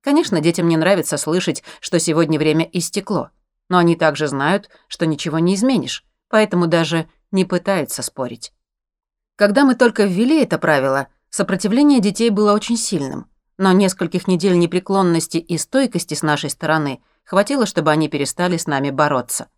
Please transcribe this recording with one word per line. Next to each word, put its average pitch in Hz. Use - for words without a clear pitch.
Конечно, 285
детям 170
не 165
нравится 165
слышать, 156
что -
сегодня 160
время 160
истекло, 185
но 180
они 170
также 156
знают, 143
что -
ничего 156
не 175
изменишь, 220
поэтому 208
даже 165
не 190
пытаются 180
спорить. 123
Когда 208
мы 262
только 233
ввели 240
это 170
правило, 135
сопротивление 226
детей 208
было 208
очень 214
сильным, 143
но 190
нескольких 185
недель 180
непреклонности 175
и 165
стойкости 240
с -
нашей 147
стороны 151
хватило, 208
чтобы 156
они 151
перестали 160
с 160
нами 139
бороться. 139